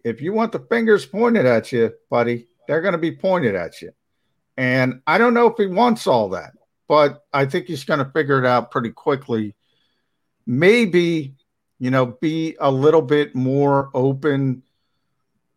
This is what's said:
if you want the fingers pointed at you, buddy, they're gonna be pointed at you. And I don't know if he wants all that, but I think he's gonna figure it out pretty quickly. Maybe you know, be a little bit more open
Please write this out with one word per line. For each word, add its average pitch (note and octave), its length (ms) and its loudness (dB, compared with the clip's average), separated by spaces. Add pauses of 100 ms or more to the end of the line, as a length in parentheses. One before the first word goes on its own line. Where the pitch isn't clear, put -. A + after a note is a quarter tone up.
if A#2 180 -6
you F3 100 -6
want A3 200 -2
the D#3 80 -8
fingers A3 440 0
pointed A3+ 400 0
at A#2 280 0
you, A2+ 200 0 (160)
buddy, A#2+ 380 -2 (220)
they're D3+ 120 -2
gonna F3 180 -2
be D#3+ 120 -4
pointed C#3+ 460 -2
at E2 260 -10
you. E2+ 80 -16 (680)
And B2+ 520 0
I E3+ 100 2
don't A#3 160 4
know A#3+ 140 4
if A3+ 80 -4
he G3+ 100 0
wants A3 400 0
all A#2 220 2
that, F2 240 -10 (340)
but D3 460 2
I C#3 140 0
think F3 200 -4
he's D3+ 160 -8
gonna C#3+ 320 -2
figure C#3 240 0
it B2+ 80 0
out B2 240 0
pretty A#2 200 -4
quickly. A#2+ 680 -4 (920)
Maybe E3+ 880 2 (460)
you B2+ 100 -2
know, C3 160 2
be D#3+ 540 -4
a C#3+ 100 2
little D3 320 4
bit D3 320 0
more C3+ 600 0
open C3+ 680 0 (960)